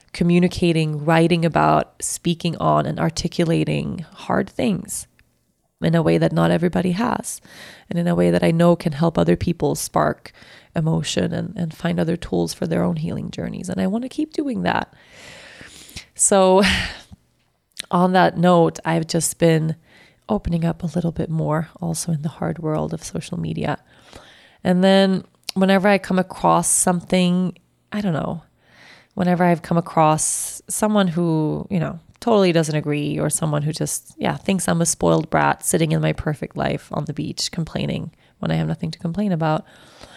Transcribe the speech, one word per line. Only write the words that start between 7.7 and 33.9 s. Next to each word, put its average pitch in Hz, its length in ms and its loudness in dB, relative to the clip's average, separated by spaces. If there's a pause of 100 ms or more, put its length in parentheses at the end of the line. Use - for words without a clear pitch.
and 170 100 -4
in 175 80 0
a 175 80 2
way 175 160 4
that 170 140 2
I 170 60 4
know 170 260 4
can 170 160 -4
help 165 240 0
other 175 200 4
people 156 380 -2
spark - 580 -2 (440)
emotion 165 560 0
and, 170 240 -6
and 165 180 -4
find 170 240 -4
other 170 180 0
tools 175 360 -4
for - 140 -6
their 170 160 0
own 175 140 -2
healing 160 340 -6
journeys. - 380 -10
And 185 120 -4
I 190 60 0
want 214 160 -2
to 262 60 -8
keep 302 240 -8
doing 262 300 -6
that. - 300 -2 (1200)
So 190 480 4 (640)
<sighs> - 640 -20
on 185 220 2
that 175 240 4
note, 170 480 4
I've 165 220 0
just - 320 -2
been 160 380 2 (520)
opening 170 360 -2
up 165 180 -2
a 180 40 -2
little 165 260 -2
bit 160 160 -4
more 156 400 -2 (120)
also 170 320 -4
in 147 100 -4
the 160 60 -4
hard 165 300 -6
world 156 360 -4
of 156 80 -8
social - 360 -10
media. 160 440 -6 (800)
And 180 220 2
then 190 400 4 (300)
whenever 190 340 4
I 202 100 6
come 185 200 -2
across 170 500 2
something, 180 920 2 (320)
I 208 100 -6
don't 202 120 -2
know, 156 300 -4 (720)
whenever 180 280 2
I've 175 200 2
come 170 160 0
across - 920 0
someone 208 400 2
who, 156 600 0
you 185 120 0
know, 156 180 -6 (220)
totally 196 320 4
doesn't 156 240 2
agree, 147 420 -2
or 151 120 -2
someone 147 320 -2
who 156 100 -2
just, - 460 -8